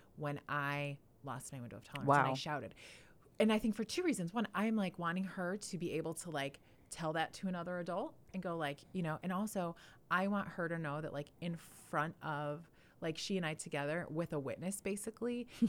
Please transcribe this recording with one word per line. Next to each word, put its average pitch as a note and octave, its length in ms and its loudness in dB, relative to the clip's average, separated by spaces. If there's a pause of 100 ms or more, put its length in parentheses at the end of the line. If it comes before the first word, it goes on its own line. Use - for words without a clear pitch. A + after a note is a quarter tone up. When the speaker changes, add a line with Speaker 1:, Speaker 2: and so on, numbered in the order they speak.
(160)
Speaker 1:
when D3 220 -2 (100)
I C#3+ 500 0 (260)
lost B2 280 -8
my C3+ 80 -8
window A#2+ 180 -8
of - 60 -14
tolerance C#3 340 2
and C3+ 80 8
I C3+ 40 4
Speaker 2:
Wow. C3 40 2
Speaker 1:
shouted?" C#3 400 -2 (680)
And A3 120 8
I G#3+ 60 6
think G#3+ 160 2
for A3+ 100 0
two - 180 0
reasons. G3 300 2
One, A3+ 220 0
I'm, A3 220 2
like, F#3 220 2
wanting F3 260 0
her F#3 320 -2
to G3 220 -6
be E3+ 140 -2
able D#3+ 220 0
to, F3 160 -8
like, C#3 300 -2 (300)
tell D#3+ 240 -2
that D#3+ 200 2
to - 140 -4
another F3+ 320 -2
adult F#3 340 -2 (180)
and F#3+ 100 -4
go, E3+ 140 -2
like, D3 220 -2 (140)
you F#3 100 0
know, D#3 220 0
and F3+ 80 -2
also F#3 420 0 (360)
I F#3 180 4
want G3+ 200 0
her E3+ 200 -2
to E3+ 100 -2
know D3+ 220 -2
that, D#3 120 -6
like, C#3+ 180 -6 (100)
in E3+ 160 -4
front - 640 -2
of, D3 480 -4 (300)
like, E3 180 -2
she - 180 0
and F3+ 80 2
I D#3+ 100 0
together D#3 540 -2
with D#3+ 240 -2
a D#3 60 2
witness C#3+ 420 -2
basically A#3 680 -2 (200)